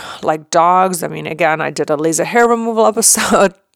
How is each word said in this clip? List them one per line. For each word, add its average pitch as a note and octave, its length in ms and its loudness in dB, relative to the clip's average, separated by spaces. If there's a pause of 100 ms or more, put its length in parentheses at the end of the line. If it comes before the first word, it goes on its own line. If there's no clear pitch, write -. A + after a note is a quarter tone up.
(220)
like D#3 280 -4
dogs. F3+ 520 2
I D#3+ 60 -6
mean, D#3 180 -10
again, D#3 360 -2
I D3 80 -4
did D3 180 -4
a D3+ 80 0
laser D#3+ 260 -2
hair A#3+ 240 2
removal A#3 380 0
episode. A3 760 2
<laughs> - 60 -20 (120)